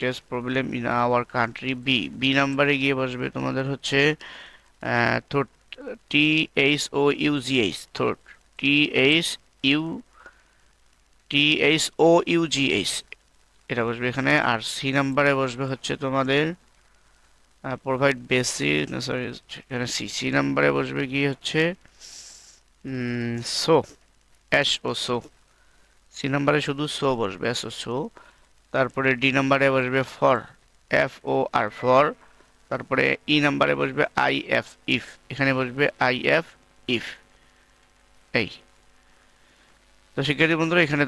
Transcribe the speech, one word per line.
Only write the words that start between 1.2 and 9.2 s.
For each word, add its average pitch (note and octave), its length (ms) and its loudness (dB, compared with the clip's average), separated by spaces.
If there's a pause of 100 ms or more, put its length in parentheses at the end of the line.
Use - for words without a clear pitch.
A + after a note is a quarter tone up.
country, A#2+ 360 -2 (140)
বি, C3 120 2 (220)
বি C3 100 0 (100)
নাম্বারে C#3 420 2
গিয়ে C#3 200 2
বসবে B2+ 240 -4 (100)
তোমাদের C3 360 -4
হচ্ছে, C#3 280 -2 (120)
আহ, - 1040 -4 (140)
thought, C#3 200 -2 (600)
টি D3 160 4 (400)
এইচ C#3+ 160 2 (180)
ও - 20 4 (220)
ইউ D3 100 2 (120)
জি C3+ 100 0 (100)
এইচ, D#2 120 -4 (180)
thought, B2 240 -2 (400)
টি C#3 140 2 (320)
এইচ D#3+ 200 4 (440)